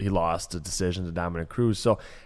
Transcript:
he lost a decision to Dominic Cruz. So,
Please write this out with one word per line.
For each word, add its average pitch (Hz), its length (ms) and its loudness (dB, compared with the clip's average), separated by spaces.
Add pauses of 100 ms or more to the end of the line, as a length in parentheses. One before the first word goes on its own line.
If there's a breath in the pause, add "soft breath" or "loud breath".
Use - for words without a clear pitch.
he 101 80 0
lost 85 460 0
a 87 60 -4
decision 90 440 -2
to 85 80 -4
Dominic 85 360 -4
Cruz. 113 300 2
So, 110 200 4 (280 loud breath)